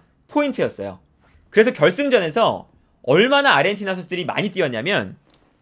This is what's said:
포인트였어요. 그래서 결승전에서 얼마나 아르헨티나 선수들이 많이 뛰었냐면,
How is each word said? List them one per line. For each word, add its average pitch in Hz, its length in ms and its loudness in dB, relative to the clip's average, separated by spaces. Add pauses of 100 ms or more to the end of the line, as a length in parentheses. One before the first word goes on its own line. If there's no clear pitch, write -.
(280)
포인트였어요. 139 720 -4 (500)
그래서 226 220 2
결승전에서 185 1000 0 (320)
얼마나 262 540 2
아르헨티나 190 400 0
선수들이 180 300 -8
많이 147 260 -4
뛰었냐면, 139 640 -4 (440)